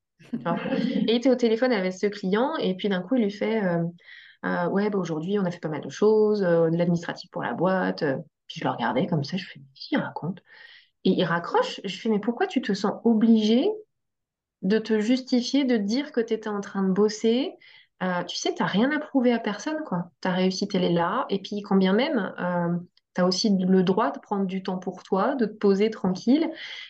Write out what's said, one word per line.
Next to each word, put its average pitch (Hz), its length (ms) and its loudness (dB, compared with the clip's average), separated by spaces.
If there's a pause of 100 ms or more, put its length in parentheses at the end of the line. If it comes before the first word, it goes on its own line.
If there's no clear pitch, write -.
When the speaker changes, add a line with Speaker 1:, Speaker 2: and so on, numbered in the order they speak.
(300)
Speaker 1:
Tu - 80 -8
vois. 170 180 -2
Speaker 2:
<laughs> 277 240 -4
Speaker 1:
Et - 220 0
il 202 80 0
était 247 200 4
au 240 40 6
téléphone 240 380 2
avec 185 200 0
ce 196 140 -4
client 208 500 0
et 185 180 0
puis 202 140 -4
d'un 180 140 0
coup, 262 140 -2
il 226 80 2
lui 202 60 0
fait, 214 320 -2
euh, 170 200 0 (640)
euh, « 175 240 -2
Ouais, 202 200 0
bah, 196 80 -2
aujourd'hui, 165 400 -4
on 190 60 0
a 175 60 0
fait 175 100 -10
pas 165 80 -8
mal 147 140 -6
de 143 80 -10
choses, 214 520 4
euh, 170 280 4
de 165 60 0
l'administratif 170 540 -2
pour 165 120 -8
la 120 100 -4
boîte. » 185 500 0
Euh, 139 140 0 (300)
puis - 140 -14
je - 40 -10
le 135 60 0
regardais 127 360 -2
comme 151 180 0
ça, - 120 -6
je 190 80 -6
fais, « - 160 -18 (140)
Qu'est-ce - 140 -18
qu'il 285 100 0
raconte ? » - 400 -6 (680)
Et 190 60 4
il 180 140 2
raccroche, - 600 -2
je 196 160 -10
fais, « 233 100 -4
Mais 208 100 2
pourquoi 240 260 -2
tu 285 160 -2
te 214 100 -2
sens 196 220 -2 (100)
obligé 226 640 4 (920)
de 202 160 2
te 220 220 2
justifier, 254 640 2
de 247 120 2
dire 226 360 -2
que 247 80 0
t'étais 220 280 -2
en 208 120 -4
train 196 220 -4
de 190 100 2
bosser ? 226 600 2 (480)
Euh, 180 220 -2
tu - 120 -10
sais, 339 180 -4
t'as 214 120 0
rien 214 240 2
à 302 80 -2
prouver 247 340 2
à 233 60 2
personne, 302 460 -4
quoi. 175 260 -6 (100)
Ta 190 120 -2
réussite, 190 420 0
elle 185 100 2
est 175 80 2
là. 175 360 0
Et 196 120 -2
puis, 208 220 -8
quand 196 140 0
bien 190 180 4
même, 247 440 0
euh, 175 380 -2 (380)
t'as 180 100 2
aussi 185 320 2
le 185 260 4
droit 208 280 2
de - 80 -10
prendre 196 260 -4
du 190 180 -6
temps 190 160 -4
pour 185 240 -10
toi, 208 320 0
de 240 120 0
te 214 80 -6
poser 202 360 2
tranquille. » 240 600 0 (400)